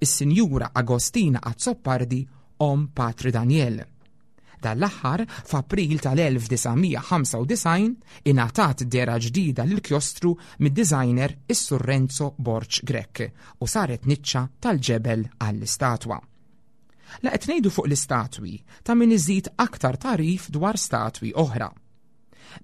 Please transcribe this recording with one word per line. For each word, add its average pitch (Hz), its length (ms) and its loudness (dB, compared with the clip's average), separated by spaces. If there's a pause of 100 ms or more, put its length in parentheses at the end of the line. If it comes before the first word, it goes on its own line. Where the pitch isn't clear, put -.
is-Sinjura 143 680 2
Agostina 127 720 2
Azzopardi, 127 800 -2 (420)
om 143 300 2
Patri 120 380 -2
Daniel. 120 500 2 (840)
Dan 113 160 -2
l-aħħar, 190 460 -2 (180)
f'April 156 560 0
tal-elf 131 480 0
disa'mija 127 600 0
ħamsa 139 320 0
u 131 60 -2
disajn, 190 420 2 (420)
ingħatat 131 560 2
dera 120 320 0
ġdida 127 480 0
lill-kjostru 175 640 0 (320)
mid-designer 139 720 2 (160)
is-Sur 131 320 -2
Renzo 135 540 0
Borg 113 500 -2
Grek 117 380 -4 (340)
u 117 80 -4
saret 131 400 -2
niċċa 147 360 0 (200)
tal-ġebel 117 600 0 (100)
għall-istatwa. 110 840 -4 (1040)
La 254 120 -2
qed - 140 -2
ngħidu 269 260 2
fuq - 140 0
l-istatwi 113 640 -2 (320)
ta' 233 80 4
min 233 160 6
iżid 190 400 2 (140)
aktar 131 340 -2
tarif 185 500 -2
dwar 180 300 -2
statwi 113 560 -4
oħra. 120 320 0 (960)